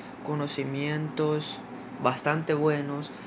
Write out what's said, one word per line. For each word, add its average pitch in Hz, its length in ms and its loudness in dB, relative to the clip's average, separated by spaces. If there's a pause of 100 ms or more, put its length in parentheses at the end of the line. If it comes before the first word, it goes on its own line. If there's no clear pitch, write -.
(260)
conocimientos 147 1300 0 (420)
bastante 151 540 4
buenos 147 560 2 (160)